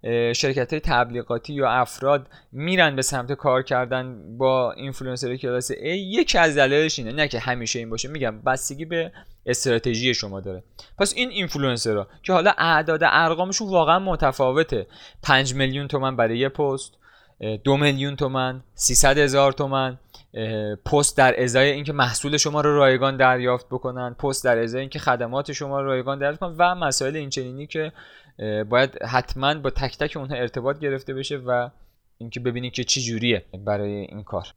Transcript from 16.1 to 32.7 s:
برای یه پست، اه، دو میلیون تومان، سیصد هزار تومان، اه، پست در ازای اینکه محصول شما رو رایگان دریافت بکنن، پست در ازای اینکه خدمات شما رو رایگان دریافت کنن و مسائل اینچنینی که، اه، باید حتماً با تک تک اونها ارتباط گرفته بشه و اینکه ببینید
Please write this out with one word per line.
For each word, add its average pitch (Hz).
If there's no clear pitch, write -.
برای 117
یه 131
پست، 135
اه، 107
دو 139
میلیون 139
تومان، 131
سیصد 135
هزار 139
تومان، 135
اه، 107
پست -
در 131
ازای 131
اینکه 143
محصول 143
شما 147
رو 147
رایگان 135
دریافت 127
بکنن، 123
پست 135
در 120
ازای 117
اینکه 139
خدمات 127
شما 139
رو 139
رایگان 135
دریافت 143
کنن 175
و 175
مسائل 143
اینچنینی 139
که، 156
اه، 107
باید 123
حتماً 127
با 139
تک -
تک 151
اونها 135
ارتباط 127
گرفته 135
بشه 135
و 123
اینکه 117
ببینید 123